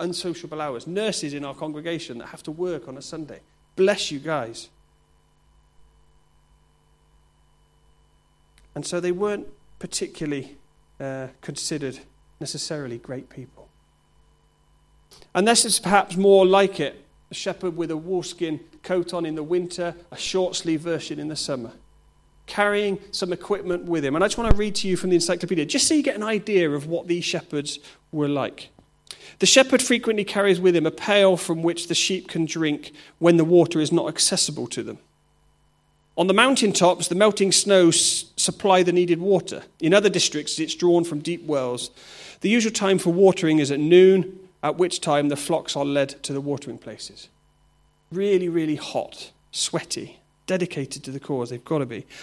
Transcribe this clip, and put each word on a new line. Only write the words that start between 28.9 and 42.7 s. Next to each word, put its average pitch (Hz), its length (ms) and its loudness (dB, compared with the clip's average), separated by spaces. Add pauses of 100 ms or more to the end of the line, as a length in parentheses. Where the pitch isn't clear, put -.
"The 196 60 2
shepherd 262 360 6
frequently 226 420 0
carries 196 360 2
with 180 160 6
him 160 120 2
a 156 40 0
pail 196 460 4
from 165 240 -4
which 170 260 -2
the 175 60 -4
sheep 185 340 -2
can 165 180 -2
drink 156 480 -4 (260)
when 170 180 6
the 160 80 6
water 170 340 6
is 151 120 0
not 165 160 2
accessible 151 600 -2
to - 140 -6
them. 110 160 -12 (1200)
On 170 80 2
the 190 80 2
mountaintops, 196 720 2
the - 80 -4
melting 202 360 2
snow 185 380 4
s-, - 480 0
supply 185 440 2
the 175 100 2
needed 175 300 2
water. 190 420 -2 (160)
In 160 140 2
other 202 160 6
districts, 165 480 -2
it's 156 160 -4
drawn 175 300 4
from 160 160 -6
deep 165 240 -6
wells, 131 480 -4 (500)
the 196 80 0
usual 226 220 4